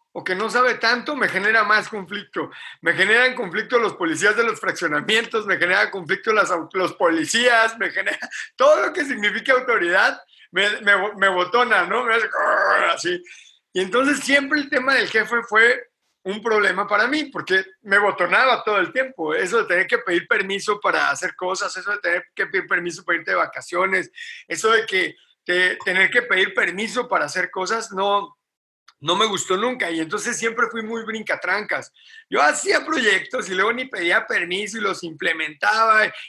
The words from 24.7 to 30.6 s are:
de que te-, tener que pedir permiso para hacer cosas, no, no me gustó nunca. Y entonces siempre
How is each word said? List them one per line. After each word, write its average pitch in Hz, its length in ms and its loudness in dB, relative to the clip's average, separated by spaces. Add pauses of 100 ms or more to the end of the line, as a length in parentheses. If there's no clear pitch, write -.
de 220 140 4
que 185 320 -2 (260)
te-, 180 400 2
tener 185 260 2
que 240 120 2
pedir 190 320 0
permiso 208 520 -2
para 175 200 0
hacer 175 260 -4
cosas, 214 400 -4
no, 202 460 -2 (640)
no 165 140 0
me 208 100 2
gustó 185 300 -2
nunca. 214 360 -2
Y 165 80 -4
entonces 208 380 -4
siempre 226 340 -2